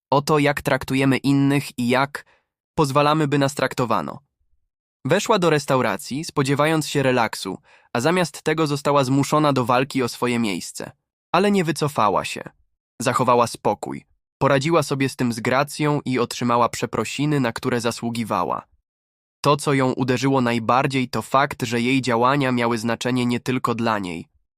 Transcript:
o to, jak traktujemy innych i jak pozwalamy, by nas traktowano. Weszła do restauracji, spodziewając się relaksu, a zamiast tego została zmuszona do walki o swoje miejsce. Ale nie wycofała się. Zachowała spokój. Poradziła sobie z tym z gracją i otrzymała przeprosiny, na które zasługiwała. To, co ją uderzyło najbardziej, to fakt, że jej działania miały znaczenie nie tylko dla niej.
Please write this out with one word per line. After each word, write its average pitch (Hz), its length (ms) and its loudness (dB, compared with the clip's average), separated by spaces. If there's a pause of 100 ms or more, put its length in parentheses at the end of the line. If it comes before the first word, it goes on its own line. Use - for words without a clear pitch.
(100)
o 139 120 2
to, 156 160 2
jak 143 240 0
traktujemy 135 540 0
innych 139 640 0
i 120 100 -2
jak 131 360 0 (500)
pozwalamy, 147 540 2
by 143 100 0
nas 139 160 0
traktowano. 113 680 -2 (840)
Weszła 202 340 2
do 175 120 2
restauracji, 131 760 0
spodziewając 147 600 0
się 143 160 0
relaksu, 120 560 0 (340)
a 123 80 -2
zamiast 170 420 0
tego 156 240 0
została 143 380 0
zmuszona 139 480 2
do 127 120 0
walki 127 380 0
o 120 60 -2
swoje 123 300 -2
miejsce. - 540 -6 (400)
Ale 190 180 2
nie 196 140 2
wycofała 127 600 0
się. - 180 -10 (580)
Zachowała 127 460 2
spokój. - 580 -6 (340)
Poradziła 139 440 2
sobie 135 260 -4
z - 80 -10
tym 123 160 -2
z 113 80 -8
gracją 143 640 0
i 127 140 -2
otrzymała 120 500 0
przeprosiny, 139 720 -2
na 120 120 0
które 123 280 -2
zasługiwała. 110 840 -4 (720)
To, 143 160 2
co 147 180 -2
ją 131 180 2
uderzyło 127 480 0
najbardziej, 120 680 0
to 113 140 -4
fakt, 139 400 0
że 120 180 -2
jej 127 220 2
działania 127 500 2
miały 120 260 0
znaczenie 120 480 -2
nie 120 140 -2
tylko 127 340 -2
dla 113 240 0
niej. 90 300 -8 (300)